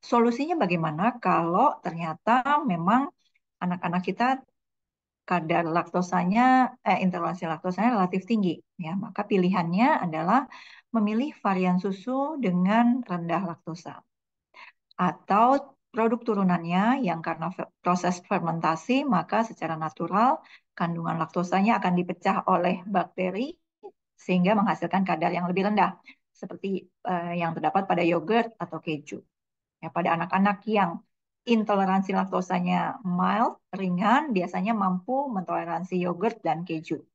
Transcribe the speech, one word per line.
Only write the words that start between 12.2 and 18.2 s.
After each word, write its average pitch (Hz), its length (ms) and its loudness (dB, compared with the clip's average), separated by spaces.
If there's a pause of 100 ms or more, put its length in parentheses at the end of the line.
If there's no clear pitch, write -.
dengan 220 680 2
rendah 170 400 -2
laktosa. - 560 -12 (960)
Atau 214 760 2 (220)
produk 226 260 2
turunannya 196 840 0
yang 165 160 -4
karena 165 320 -6
fe-, - 240 -10
proses 180 480 0